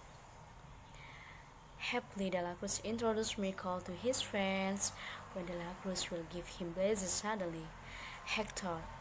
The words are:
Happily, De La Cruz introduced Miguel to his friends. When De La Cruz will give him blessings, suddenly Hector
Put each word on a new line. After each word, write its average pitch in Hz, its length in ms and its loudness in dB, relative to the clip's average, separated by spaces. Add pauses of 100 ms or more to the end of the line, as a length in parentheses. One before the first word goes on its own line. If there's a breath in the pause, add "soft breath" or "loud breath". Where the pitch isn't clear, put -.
(1800 loud breath)
Happily, 202 540 2
De 180 100 6
La 175 140 2
Cruz 196 280 0
introduced 220 540 4
Miguel 190 480 2
to 185 80 -4
his 214 300 2
friends. 190 680 4 (420 loud breath)
When 185 100 -2
De 180 80 -2
La 175 300 -2
Cruz 185 280 0
will 170 220 0
give 175 160 -4
him 170 240 -4
blessings, 190 380 4
suddenly 175 560 0 (580 loud breath)
Hector 196 540 0 (220)